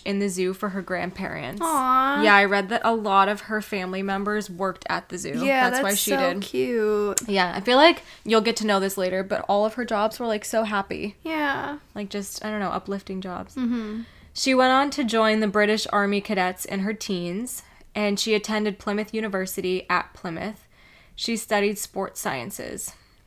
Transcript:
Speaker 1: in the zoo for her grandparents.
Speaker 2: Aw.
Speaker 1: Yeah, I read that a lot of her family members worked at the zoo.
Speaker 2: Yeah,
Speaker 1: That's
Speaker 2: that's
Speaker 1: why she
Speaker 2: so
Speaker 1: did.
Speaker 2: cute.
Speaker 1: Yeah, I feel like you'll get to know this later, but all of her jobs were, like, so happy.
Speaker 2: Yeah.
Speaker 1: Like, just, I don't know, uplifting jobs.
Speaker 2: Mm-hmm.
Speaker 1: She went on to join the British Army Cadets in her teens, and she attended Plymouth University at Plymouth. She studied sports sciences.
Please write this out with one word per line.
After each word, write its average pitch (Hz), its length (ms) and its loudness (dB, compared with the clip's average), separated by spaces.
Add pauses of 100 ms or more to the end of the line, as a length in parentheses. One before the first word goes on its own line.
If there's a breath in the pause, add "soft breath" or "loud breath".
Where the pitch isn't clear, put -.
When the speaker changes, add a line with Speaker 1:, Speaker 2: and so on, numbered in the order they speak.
Speaker 1:
in 196 140 -2
the 202 100 0
zoo 185 240 -2
for 196 160 -4
her 190 140 -4
grandparents. 175 840 -6
Speaker 2:
Aw. 269 580 2
Speaker 1:
Yeah, 208 120 8
I 202 100 8
read 196 240 2
that 233 160 0
a 226 100 4
lot 196 360 4
of 202 120 -2
her 214 200 -4
family 190 400 -4
members 196 480 -2
worked 180 400 -4
at 170 180 -4
the 180 80 -10
zoo. 240 260 -4
Speaker 2:
Yeah, 262 280 4
Speaker 1:
That's 254 100 -2
Speaker 2:
that's - 20 0
Speaker 1:
why 208 120 2
she - 160 0
Speaker 2:
so 269 240 2
Speaker 1:
did. 202 80 -4
Speaker 2:
cute. 214 840 0
Speaker 1:
Yeah, 185 300 0
I 196 60 -4
feel 247 160 4
like 330 240 6 (220 loud breath)
you'll 220 180 4
get 226 140 0
to 214 100 -4
know 202 120 4
this 190 200 -2
later, 185 240 0
but - 260 -4
all 202 160 4
of 220 100 0
her 240 120 -4
jobs 220 340 0
were, 240 60 -2
like, 214 180 -2
so 226 200 0
happy. 208 580 -4
Speaker 2:
Yeah. 294 560 -2 (160)
Speaker 1:
Like, 202 160 -8
just, 202 340 -8
I 214 60 -4
don't 214 100 -4
know, 190 100 -2
uplifting 190 520 -6
jobs. 185 320 -10
Speaker 2:
Mm-hmm. 233 480 -2 (320 loud breath)
Speaker 1:
She 262 200 0
went 254 180 6
on 277 180 4
to 294 120 -4
join 220 380 4
the 214 80 2
British 208 460 2
Army 202 260 2
Cadets 185 460 -2
in 196 140 -4
her 208 120 -2
teens, 190 720 -6 (320 soft breath)
and 208 260 0
she 214 140 2
attended 208 440 0
Plymouth 208 360 -4
University 190 720 -2
at - 240 -2
Plymouth. 180 540 -10 (500 soft breath)
She 226 220 -4
studied 208 400 0
sports - 420 -6
sciences. - 720 -8 (340 soft breath)